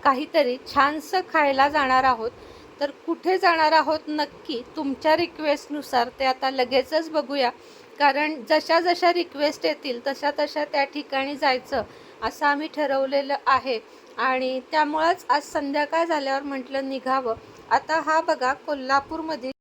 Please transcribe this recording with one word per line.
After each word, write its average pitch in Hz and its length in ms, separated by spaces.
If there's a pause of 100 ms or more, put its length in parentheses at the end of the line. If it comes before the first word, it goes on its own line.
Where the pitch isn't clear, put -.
काहीतरी 277 540 (160)
छानसं 294 480 (120)
खायला 285 360
जाणार 262 340
आहोत. 240 280 (480)
तर 285 120
कुठे 330 460
जाणार 330 340
आहोत 311 360
नक्की 302 560 (120)
तुमच्या 311 420
रिक्वेस्टनुसार 294 920 (100)
ते 269 60
आता 262 240
लगेचच 269 600
बघूया, 285 400 (500)
कारण 294 500
जशा 277 300
जशा 349 340
रिक्वेस्ट 311 520
येतील 277 420
तशा 285 320
तशा 294 260
त्या 294 180
ठिकाणी 277 520
जायचं 262 480 (380)
असं 269 240
आम्ही 294 220
ठरवलेलं 277 680 (120)
आहे 247 320 (380)
आणि 254 420 (120)
त्यामुळंच 311 580
आज 294 140
संध्याकाळ 294 600
झाल्यावर 277 380
म्हटलं 269 460
निघावं. 262 460 (340)
आता 302 300
हा 311 220
बघा 277 320
कोल्हापूरमध्ये 277 1080